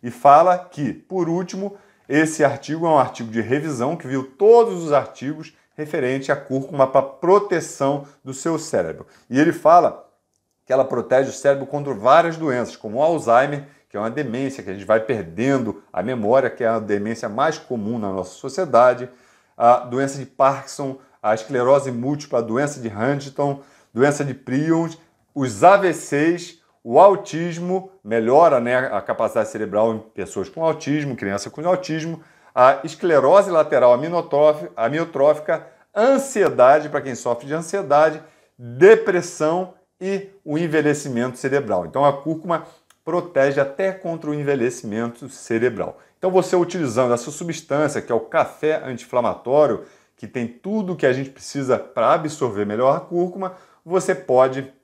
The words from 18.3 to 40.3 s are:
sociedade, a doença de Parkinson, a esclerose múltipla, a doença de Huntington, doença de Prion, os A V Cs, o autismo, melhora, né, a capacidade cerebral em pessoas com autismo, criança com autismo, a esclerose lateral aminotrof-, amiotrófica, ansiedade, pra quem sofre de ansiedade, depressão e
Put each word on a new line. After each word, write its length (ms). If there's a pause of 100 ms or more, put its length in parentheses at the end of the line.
sociedade, 760 (500)
a 200
doença 400
de 80
Parkinson, 720 (240)
a 120
esclerose 580
múltipla, 480
a 20
doença 380
de 80
Huntington, 720 (320)
doença 300
de 100
Prion, 560 (440)
os 300
A 140
V 160
Cs, 680 (240)
o 160
autismo, 880 (140)
melhora, 560
né, 180
a 240
capacidade 480
cerebral 460
em 40
pessoas 500
com 140
autismo, 520
criança 340
com 180
autismo, 540 (320)
a 300
esclerose 640
lateral 440
aminotrof-, 840
amiotrófica, 880 (300)
ansiedade, 960
pra 120
quem 140
sofre 320
de 60
ansiedade, 680 (360)
depressão 1160 (260)
e 300 (140)